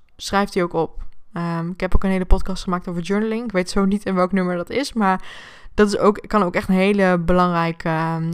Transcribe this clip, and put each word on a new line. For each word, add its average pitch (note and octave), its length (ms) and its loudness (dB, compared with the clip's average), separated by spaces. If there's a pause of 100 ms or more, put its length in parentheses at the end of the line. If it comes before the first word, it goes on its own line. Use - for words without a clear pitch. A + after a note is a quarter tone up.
(160)
schrijf G3 320 -2
die F#3+ 140 -2
ook F3 100 -4
op. E3 300 -4 (300)
Ehm, E3+ 380 -4
ik F#3+ 100 -12
heb F#3 140 4
ook - 100 6
een G3 60 2
hele F#3 140 0
podcast F#3 380 2
gemaakt F3+ 260 -4
over F3 140 -6
journaling. G#3+ 420 -2
Ik A3+ 80 -8
weet F#3 180 0
zo G3 140 2
niet G3+ 200 0
in F#3+ 100 -2
welk F3+ 180 2
nummer F3+ 240 0
dat F3 140 -6
is, C#4 220 -4
maar F#3+ 320 0 (500)
dat G#3 120 6
is G3+ 120 -2
ook, G#3 300 2
kan G#3 140 2
ook F3+ 120 -2
echt F#3+ 140 -2
een F#3+ 60 4
hele F#3+ 440 4
belangrijke, E3+ 720 0
ehm, E3 460 -2